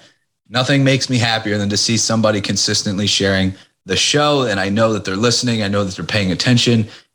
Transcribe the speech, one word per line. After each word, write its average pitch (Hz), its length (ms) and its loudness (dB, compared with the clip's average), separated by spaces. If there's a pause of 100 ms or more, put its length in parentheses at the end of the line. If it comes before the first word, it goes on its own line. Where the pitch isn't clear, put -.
(480)
Nothing 131 380 0
makes 135 240 0
me 131 80 0
happier 110 400 0
than 101 140 -2
to 104 60 -2
see 113 200 0
somebody 107 420 2
consistently 101 680 -2
sharing 95 480 0 (340)
the 92 100 -2
show. 147 460 2
And 101 160 -2
I 95 100 -2
know 113 240 2
that 101 120 -4
they're 95 100 -4
listening. 113 480 0
I 98 40 -2
know 101 160 0
that 95 120 -6
they're 87 100 -8
paying 98 260 0
attention. 117 560 2 (280)